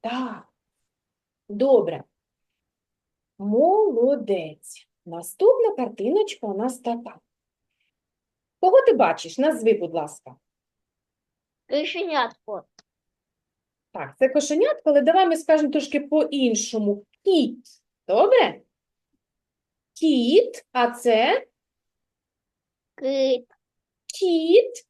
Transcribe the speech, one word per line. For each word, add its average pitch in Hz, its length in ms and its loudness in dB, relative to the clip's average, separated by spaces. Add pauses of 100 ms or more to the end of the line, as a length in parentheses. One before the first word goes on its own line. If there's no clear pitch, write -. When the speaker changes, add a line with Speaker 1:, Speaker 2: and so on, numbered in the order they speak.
Speaker 1:
Так. 240 420 -10 (1040)
Добре. 202 560 0 (1300)
Молодець. 233 1500 -2 (180)
Наступна 415 680 0
картиночка 247 680 -4
у 196 120 -6
нас 254 200 -6
така. 233 400 -10 (1400)
Кого 403 260 6
ти 480 60 4
бачиш? 165 460 0
Назви, 226 340 0
будь 170 220 -4
ласка. 147 420 -10 (1300)
Speaker 2:
Кишенятко. 285 1000 -6 (1300)
Speaker 1:
Так, 156 260 -14
це 262 100 2
кошенятко, 302 640 0
але 285 100 4
давай 349 280 2
ми 330 80 0
скажемо 302 360 0
трошки 285 280 -4
по-іншому. 233 1040 -2 (200)
Кіт. 330 340 0 (500)
Добре? 294 520 2 (1300)
Кіт, 302 800 0
а 240 180 0
це? 247 560 0 (1500)
Speaker 2:
Кит. 262 520 -2 (600)
Speaker 1:
Кіт 349 840 2